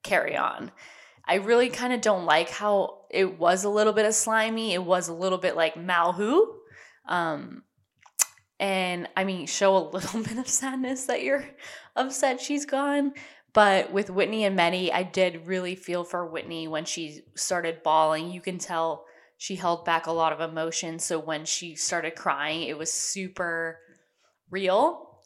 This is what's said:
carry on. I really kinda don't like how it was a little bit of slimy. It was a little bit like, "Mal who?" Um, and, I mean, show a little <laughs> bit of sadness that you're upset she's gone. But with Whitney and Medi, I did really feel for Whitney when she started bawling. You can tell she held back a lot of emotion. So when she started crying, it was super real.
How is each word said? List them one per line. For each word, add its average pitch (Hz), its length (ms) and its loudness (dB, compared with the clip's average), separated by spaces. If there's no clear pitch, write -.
carry 151 320 0
on. - 360 -4
I 160 100 2
really 233 340 4
kinda 247 280 -2
don't 214 280 2
like 160 240 4
how 202 600 0
it 185 280 0
was 175 260 4
a 208 60 0
little 214 240 4
bit 214 120 4
of 214 100 2
slimy. 220 580 0
It 180 100 -2
was 180 240 2
a 170 60 -6
little 175 240 0
bit 180 180 0
like, 160 220 2
"Mal 175 360 2
who?" 247 420 2
Um, 160 580 -4
and, 185 580 -2
I 190 60 0
mean, 185 240 -4
show 190 280 4
a 170 140 2
little 190 340 -6
<laughs> - 0 -
bit 220 140 -6
of 254 100 -6
sadness 262 580 -4
that 240 180 -2
you're 277 220 0
upset 262 440 0
she's 294 260 -2
gone. 285 480 0
But 202 380 6
with 196 180 -2
Whitney 202 360 0
and 196 100 2
Medi, 180 380 2
I 180 100 2
did 175 440 0
really 185 280 -2
feel 175 280 -6
for 175 220 -6
Whitney 160 420 -8
when 156 180 -4
she 151 360 -8
started 165 480 -4
bawling. 156 480 4
You 180 80 -10
can 180 200 -6
tell 165 460 -2
she - 180 -8
held 170 280 0
back 165 220 2
a 160 60 -4
lot 165 200 2
of 151 100 -4
emotion. 165 580 -4
So 160 200 -2
when 156 260 -6
she 165 300 -6
started 165 400 -2
crying, 156 480 -2
it 147 140 -6
was 156 160 -4
super 170 840 -4
real. 196 760 2